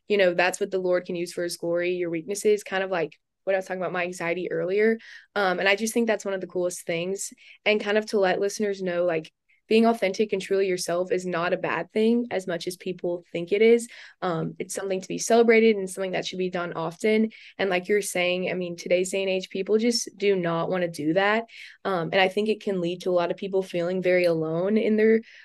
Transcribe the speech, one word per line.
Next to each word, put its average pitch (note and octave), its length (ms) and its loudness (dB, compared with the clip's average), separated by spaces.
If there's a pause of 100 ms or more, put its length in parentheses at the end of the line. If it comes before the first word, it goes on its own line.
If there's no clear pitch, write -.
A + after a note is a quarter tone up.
you G#3 100 2
know, F#3 180 4
that's F3+ 260 0
what G3 100 -4
the F#3+ 80 -2
Lord F3+ 280 0
can F#3 100 -6
use F3 160 -6
for F3+ 100 -6
his F3 140 -6
glory, F3 360 -2
your F3+ 180 -4
weaknesses, G3+ 520 0
kind F#3+ 220 -4
of F#3+ 60 -6
like E3 280 -4 (300)
what F#3+ 80 2
I - 20 -2
was F#3+ 60 -4
talking F#3 180 -8
about, E3+ 100 -4
my F3+ 120 -2
anxiety F3 480 -6
earlier. G3+ 460 2 (360)
Um, F#3 240 2
and F3+ 100 2
I G3 60 6
just A3 180 -2
think A#3 140 0
that's G#3+ 180 -2
one G3 100 -4
of F#3+ 60 -6
the F#3 60 -6
coolest F3+ 400 -4
things. F3+ 460 -4 (320)
And G#3+ 160 2
kind G#3 180 0
of G#3+ 80 0
to G#3+ 140 0
let F#3 180 2
listeners G3+ 420 -2
know, F3 240 0
like, D#3+ 280 -2 (340)
being A3+ 180 6
authentic G#3+ 480 2
and G3 80 -2
truly G3 260 0
yourself F3+ 460 -2
is F#3 140 -2
not F3 260 -2
a F3+ 60 0
bad E3 340 -4
thing A#3 380 2
as F#3+ 160 -4
much E3+ 200 -6
as F3+ 120 -8
people F3+ 440 -6 (100)
think E3+ 200 -6
it G#3 80 2
is. A#3 260 6 (360)
Um, E3 360 -2
it's F#3 160 -10
something G3 240 -4
to F#3+ 100 -10
be E3+ 100 -6
celebrated A3+ 580 6
and F#3+ 140 -4
something F#3+ 220 -6
that F3+ 120 -4
should F#3 140 -8
be F#3 100 -2
done F3 240 -6
often. G#3+ 560 0 (300)
And F#3+ 100 0
like F#3 180 -2
you're G#3 140 2
saying, F3+ 500 -2
I - 40 -4
mean, F3+ 220 -6
today's F3+ 340 0
day G3 100 -2
and F#3+ 80 -2
age, F#3 220 -2
people F#3+ 260 0
just A3+ 400 0
do G3+ 180 2
not E3+ 360 0
wanna F3+ 180 0
do D#3 240 -2
that. G3+ 320 2 (400)
Um, F3 280 -2
and G3 80 4
I F#3+ 80 4
think G#3 200 0
it G#3+ 140 -2
can G3 180 -2
lead F3 220 -4
to F#3+ 80 -2
a - 20 2
lot F3 180 2
of F#3 60 -4
people F#3+ 260 -2
feeling F3+ 380 -4
very F3+ 240 4
alone E3+ 540 0
in G#3+ 180 2
their, A3 240 6 (240)